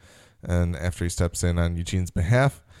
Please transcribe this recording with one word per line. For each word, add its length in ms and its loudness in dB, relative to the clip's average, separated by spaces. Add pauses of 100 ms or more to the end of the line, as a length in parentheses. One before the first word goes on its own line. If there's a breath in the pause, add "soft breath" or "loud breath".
(420 soft breath)
and 360 0
after 260 -4
he 60 -2
steps 340 -2
in 160 2
on 160 0
Eugene's 340 -2
behalf. 540 2 (180 soft breath)